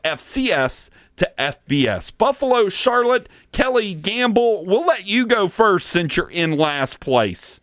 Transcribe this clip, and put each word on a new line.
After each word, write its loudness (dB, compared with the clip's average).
F -4
C -4
S -4
to -4
F -4
B 2
S. -6
Buffalo, 0
Charlotte, 0
Kelly 0
Gamble, 0
we'll 0
let 2
you 2
go 2
first 2
since 0
you're -2
in -2
last 0
place. 0